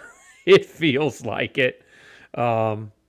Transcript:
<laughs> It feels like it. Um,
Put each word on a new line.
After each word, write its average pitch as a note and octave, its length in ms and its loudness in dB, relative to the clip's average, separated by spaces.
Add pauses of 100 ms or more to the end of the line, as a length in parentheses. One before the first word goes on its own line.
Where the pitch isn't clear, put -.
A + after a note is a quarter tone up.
<laughs> - 40 -20 (380)
It F#3+ 200 6
feels C#3 580 -2
like A2+ 320 -6
it. B2+ 260 -2 (520)
Um, A2 580 -2 (160)